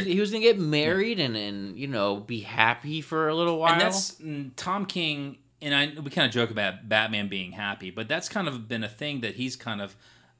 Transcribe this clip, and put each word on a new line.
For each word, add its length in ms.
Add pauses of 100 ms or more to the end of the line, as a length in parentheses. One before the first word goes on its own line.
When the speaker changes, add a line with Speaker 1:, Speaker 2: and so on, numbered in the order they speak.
Speaker 1:
married. 120
Speaker 2:
he 60
was 120
gonna 100
get 140
Speaker 1:
Yeah. 60
Speaker 2:
married 580
and, 160
and, 420
you 80
know, 300
be 240
happy 600
for 280
a 60
little 240
while. 140
Speaker 1:
And 80
that's, 400
mm, 360
Tom 300
King, 520 (240)
and 120
I, 260
we 100
kinda 180
joke 220
about 380
Batman 400
being 240
happy, 380
but 180
that's 200
kind 200
of 200
been 140
a 60
thing 320
that 160
he's 200
kind 240
of, 140 (460)